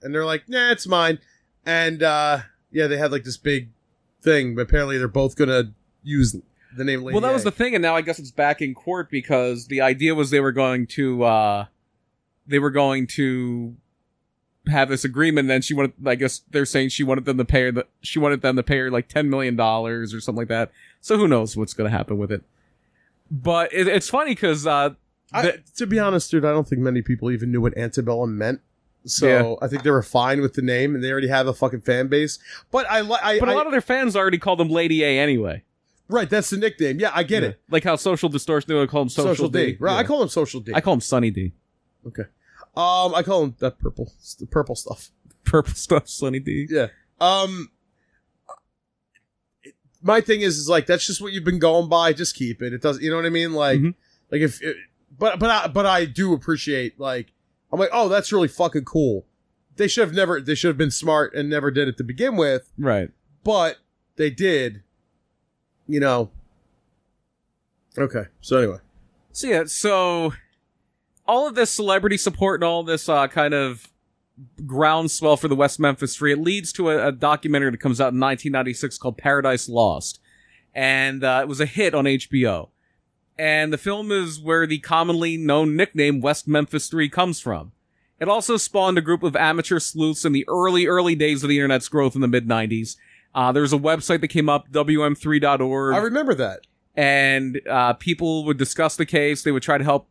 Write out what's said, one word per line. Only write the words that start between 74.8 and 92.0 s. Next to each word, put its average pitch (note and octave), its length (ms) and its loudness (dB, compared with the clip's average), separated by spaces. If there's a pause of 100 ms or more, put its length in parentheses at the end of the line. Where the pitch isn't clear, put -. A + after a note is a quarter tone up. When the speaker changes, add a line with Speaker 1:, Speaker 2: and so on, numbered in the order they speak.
Speaker 2:
for D#3 120 -4
the C#3 80 2
West C#3 240 2
Memphis C#3+ 360 -2
Three, D3 160 0
it C#3+ 80 0
leads F#3 340 -2
to E3+ 160 0
a, C#3+ 180 2
a C#3+ 40 0
documentary D3 600 0
that A#2+ 100 -8
comes B2+ 180 0
out B2+ 140 2
in B2+ 60 -2
nineteen C3+ 340 -2
ninety-six B2+ 440 -4
called B2 200 -8
Paradise C3+ 500 0
Lost. A2 520 0 (540)
And, C3+ 500 0
uh, C3 180 2
it C#3 60 -2
was C#3 120 -6
a D3+ 60 2
hit F3 280 0
on C#3 140 2
H C3+ 220 0
B B2+ 180 2
O. F2 220 -4 (680)
And D#3 360 0
the C#3+ 40 -4
film G#3 360 -4
is E3+ 260 -4
where E3 260 2
the D#3 140 -2
commonly E3 560 0
known D#3 400 2
nickname D3 460 0
West D3 260 -2
Memphis D3+ 400 0
Three D#3 220 -2
comes F3+ 320 -2
from. E2+ 320 -8 (440)
It E3 120 -2
also A3 260 2
spawned F#3+ 420 0
a E3 40 2
group E3+ 220 0
of D#3 120 0
amateur D#3+ 440 2
sleuths D#3 440 -2
in D#3 80 2
the C#3 160 0
early, F3+ 400 2
early F3 280 2
days D3 280 0
of C#3+ 60 -2
the C#3+ 80 4
internet's C3+ 320 0
growth C#3 260 0